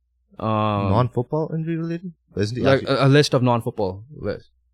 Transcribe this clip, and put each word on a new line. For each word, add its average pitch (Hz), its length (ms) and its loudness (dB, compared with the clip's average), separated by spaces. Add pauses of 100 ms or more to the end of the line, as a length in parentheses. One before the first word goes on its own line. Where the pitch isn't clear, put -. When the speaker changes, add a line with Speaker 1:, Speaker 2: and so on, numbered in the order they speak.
(380)
Speaker 1:
um, 107 520 0
Speaker 2:
Non-football 123 640 0
injury 160 240 -4
related? 170 360 -8 (220)
Isn't 107 220 -2
he 117 60 -4
Speaker 1:
like, 131 180 4
Speaker 2:
actually 135 140 -2
Speaker 1:
a, 131 120 4
a - 20 6
list 143 240 4
of 127 100 2
non-football 110 600 -2 (120)
list. - 340 -8 (240)